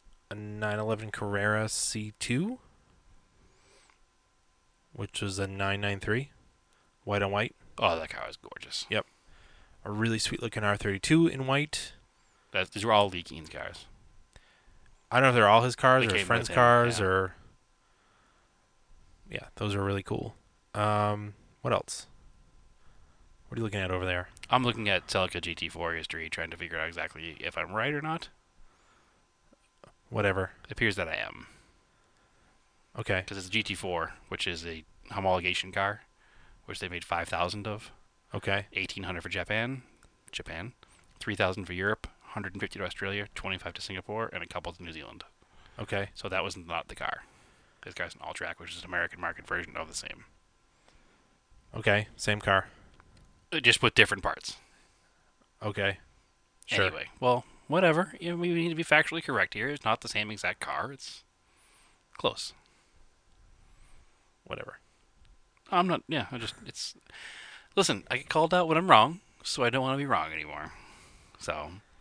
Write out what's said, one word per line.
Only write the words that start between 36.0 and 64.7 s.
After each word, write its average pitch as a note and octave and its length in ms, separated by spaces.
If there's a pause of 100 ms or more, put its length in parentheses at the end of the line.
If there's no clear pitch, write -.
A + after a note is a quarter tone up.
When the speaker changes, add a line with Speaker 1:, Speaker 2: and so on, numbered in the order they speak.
Speaker 2:
which - 140
they F#2+ 100
made F2 140
five E2+ 240
thousand F2+ 400
of. G#2+ 240 (420)
Speaker 1:
Okay. G2 400
Speaker 2:
Eighteen F#2+ 300
hundred F2+ 200
for F2 60
Japan. A2 540 (480)
Japan. E2+ 420 (460)
Three G#2+ 160
thousand F#2 300
for F2 80
Europe. G2 340 (140)
Hundred G2 320
and G2+ 80
fifty G2+ 180
to F#2+ 60
Australia. G2+ 500
Twenty-five F#2+ 380
to - 80
Singapore. G#2+ 520
And F2 100
a E2+ 40
couple F2 260
to F2 100
New E2 100
Zealand. A#2 300 (560)
Speaker 1:
Okay. G2+ 340
Speaker 2:
So - 160
that F#2 140
was F2 140
not E2 300
the - 80
car. - 280 (600)
This F#2+ 100
car's F2 220
an - 80
All-Track, E2 360
which F2 120
is F2 80
an E2+ 60
American F2+ 360
market E2+ 260
version F2 300
of E2 100
the D#2 60
same. - 320 (1500)
Speaker 1:
Okay. G#2+ 400
Same G#2 260
car. G2 260 (880)
Speaker 2:
Uh, D#3+ 60
just A#2+ 240
with A#2+ 100
different G2+ 300
parts. - 340 (1040)
Speaker 1:
Okay. G2+ 380 (640)
Sure. - 200
Speaker 2:
Anyway, E2+ 200 (140)
well, B2 260 (220)
whatever. E3+ 520
You E3+ 120
know, F3 60
we F3 180
need E3+ 140
to D#3+ 60
be E3 80
factually D#3 400
correct G#2 300
here. A2 140
It's C#3+ 180
not A2 160
the A2+ 60
same G#2 240
exact F2+ 300
car. C3 300
It's - 320 (920)
close. - 360 (1900)
Speaker 1:
Whatever. - 340 (920)